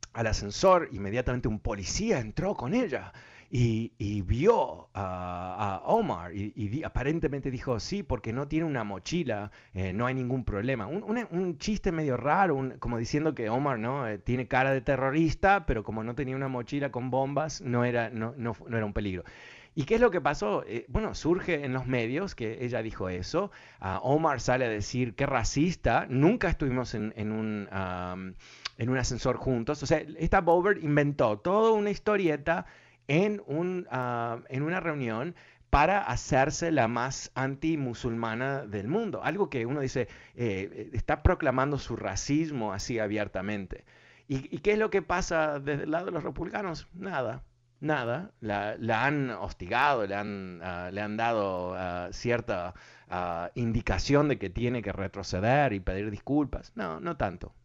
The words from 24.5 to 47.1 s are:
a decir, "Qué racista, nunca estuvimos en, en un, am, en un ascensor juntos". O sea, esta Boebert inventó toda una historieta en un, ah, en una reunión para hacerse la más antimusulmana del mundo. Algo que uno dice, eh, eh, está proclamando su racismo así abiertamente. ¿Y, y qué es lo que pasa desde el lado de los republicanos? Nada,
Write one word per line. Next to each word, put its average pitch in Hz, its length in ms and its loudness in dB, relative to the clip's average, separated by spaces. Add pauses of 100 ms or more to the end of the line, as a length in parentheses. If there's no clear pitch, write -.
a 120 40 0
decir, 113 460 -2
"Qué 135 100 0
racista, 135 840 2
nunca 170 400 4
estuvimos 127 460 0
en, 110 220 -4
en 107 140 -4
un, 107 400 -4
am, 92 640 -6 (420)
en 117 140 -2
un 131 80 2
ascensor 123 380 0
juntos". 135 480 0
O - 20 -4
sea, 156 120 6 (200)
esta 165 220 4
Boebert 175 420 6
inventó 147 560 4
toda 214 320 4
una 208 200 4
historieta 175 760 0 (420)
en 202 380 4
un, 180 460 -2
ah, 120 560 -2
en 135 160 -2
una 170 160 0
reunión 143 560 -2 (340)
para 170 300 6
hacerse 143 720 2
la 123 160 6
más 120 480 -2
antimusulmana 131 1300 -2
del 101 220 -4
mundo. 202 340 0
Algo 175 260 0
que 120 160 -2
uno 139 160 -2
dice, 127 280 -2 (260)
eh, 101 380 -2
eh, 101 200 -12
está 147 300 0
proclamando 139 560 4
su 120 160 -6
racismo 113 760 -2
así 107 260 -4
abiertamente. 101 840 -4 (420)
¿Y, 135 260 -6
y - 60 -6
qué 202 140 2
es 214 60 2
lo 214 120 2
que 196 120 2
pasa 160 580 0
desde 143 240 -2
el 151 80 -2
lado 175 140 -2
de 190 60 -4
los 156 120 -4
republicanos? 180 720 -6
Nada, 143 500 -6 (340)